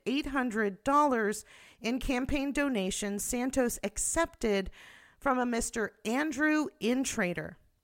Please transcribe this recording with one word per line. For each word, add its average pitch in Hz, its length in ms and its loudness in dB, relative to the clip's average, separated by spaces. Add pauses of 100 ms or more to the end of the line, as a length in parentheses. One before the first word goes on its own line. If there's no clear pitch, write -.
eight 285 220 -2
hundred 226 560 -2
dollars 262 640 2 (360)
in 240 200 -2
campaign 269 500 0
donations 202 720 -2
Santos 247 640 0
accepted 208 840 0 (500)
from 254 180 2
a 247 80 2
Mister 233 460 -2 (120)
Andrew 302 640 2 (160)
Intrater. 185 720 0 (300)